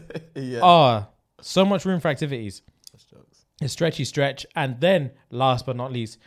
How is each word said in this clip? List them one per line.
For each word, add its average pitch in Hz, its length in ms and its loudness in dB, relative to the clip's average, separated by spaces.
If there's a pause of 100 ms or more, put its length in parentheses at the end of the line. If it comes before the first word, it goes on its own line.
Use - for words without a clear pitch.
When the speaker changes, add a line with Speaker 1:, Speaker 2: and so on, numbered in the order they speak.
(160)
Speaker 1:
<laughs> - 200 -14
Yeah. 127 280 -6
Speaker 2:
Oh, 139 440 6 (340)
so - 220 2
much 196 220 0
room 185 140 -2
for 170 100 -2
activities. 127 520 -6 (300)
Speaker 1:
That's - 140 -20
jokes. - 400 -20 (160)
Speaker 2:
A 147 80 -4
stretchy 156 340 -4
stretch. 139 420 -4 (100)
And 131 260 -4
then, 165 300 2 (180)
last 127 360 0
but 123 100 -6
not 127 180 -8
least, 120 340 -8